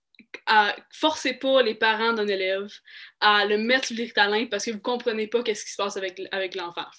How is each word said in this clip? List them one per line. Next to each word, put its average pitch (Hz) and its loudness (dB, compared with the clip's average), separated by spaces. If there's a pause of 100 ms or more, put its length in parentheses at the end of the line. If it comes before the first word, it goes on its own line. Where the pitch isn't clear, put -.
(520)
euh, 208 6 (200)
forcez 311 0
pas 262 4
les 220 0
parents 220 2
d'un 214 -2
élève 190 -2 (540)
à 208 4
le 208 2
mettre 254 0
sur 233 -6
les 233 -6
talents 214 2
parce 202 -6
que 233 -4
vous 208 -10
comprenez 233 -2
pas 233 0
qu'est-ce 214 -4
qui - -12
se - -10
passe 202 -4
avec, 190 -8 (120)
avec 190 -6
l'enfant. 170 -8 (140)